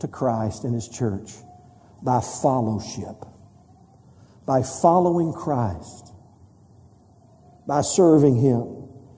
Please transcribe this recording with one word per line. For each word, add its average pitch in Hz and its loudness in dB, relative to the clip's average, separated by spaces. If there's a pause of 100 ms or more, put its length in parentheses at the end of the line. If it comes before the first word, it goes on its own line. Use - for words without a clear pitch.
to 156 -8
Christ 113 -4
and 120 -2
his 113 -6
church 98 -6 (720)
by 123 0
fellowship, - -4 (1200)
by 131 0
following 170 2
Christ, - -6 (1500)
by 143 0
serving 151 6
him. 120 0 (300)